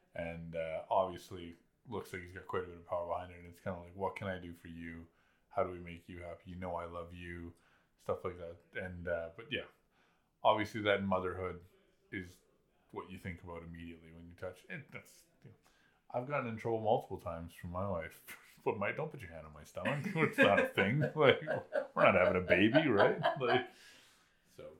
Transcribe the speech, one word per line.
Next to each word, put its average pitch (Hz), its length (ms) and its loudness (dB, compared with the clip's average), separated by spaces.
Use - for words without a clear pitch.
And, 85 400 -6
uh, 82 240 -4
obviously 92 640 -2
looks 98 240 -8
like 92 100 -6
he's 87 100 -16
got 92 160 -14
quite 92 160 -2
a - 20 -12
bit 87 100 -14
of 82 120 -20
power 87 180 -4
behind 87 240 -4
it. 87 80 -18
And 87 100 -18
it's 85 120 -20
kinda 92 180 -8
like, 87 160 -16
"What 95 220 -4
can 104 100 -6
I 92 140 -4
do 87 140 -12
for 85 140 -18
you? 82 380 -12
How 98 120 0
do 90 80 -4
we 90 80 -10
make 87 300 -14
you 90 120 -12
happy? 87 300 -12
You 87 60 -12
know 90 180 -6
I 85 120 -6
love 85 280 -10
you." 87 380 -10
Stuff - 220 -4
like 90 140 -6
that. 85 180 -12
And, 87 220 -10
uh, 82 300 -2
but 113 160 -14
yeah, 101 120 -2
obviously 110 400 4
that 101 220 4
motherhood 92 560 -2
is 92 160 -6
what 90 200 -12
you 95 80 -12
think 87 260 -10
about 85 180 -10
immediately 82 500 -14
when 85 140 -18
you 87 140 -18
touch 92 300 -10
it. 92 100 -10
That's, - 320 -18
you 110 60 -20
know, - 60 -20
I've 123 140 -4
gotten 135 200 -2
in 113 80 -6
trouble 113 240 -2
multiple 110 380 2
times 85 360 -8
from - 180 -12
my 92 160 -4
wife. 82 380 -6
<laughs> - 120 -14
But 117 120 2
my, 104 160 0
don't 147 180 -4
put 127 120 -14
your 85 80 -12
hand 78 160 -14
on 73 80 -18
my 76 100 -18
stomach. - 400 -4
<laughs> 160 140 4
It's - 80 -8
not 254 240 8
a - 60 4
thing. 110 440 4
<laughs> - 40 -8
Like, 143 260 6
we're - 100 4
not 110 120 10
having 92 200 8
a 90 80 2
baby, 113 440 6
right? 120 300 6
Like, 135 240 2
so, - 80 -14